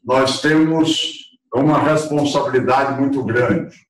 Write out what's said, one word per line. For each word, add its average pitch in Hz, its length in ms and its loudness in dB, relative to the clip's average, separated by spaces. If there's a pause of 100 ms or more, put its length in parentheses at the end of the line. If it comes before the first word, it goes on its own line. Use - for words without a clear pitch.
nós 131 380 0
temos 156 960 0 (180)
uma 143 240 2
responsabilidade 135 1200 0
muito 135 220 0
grande - 540 -2 (140)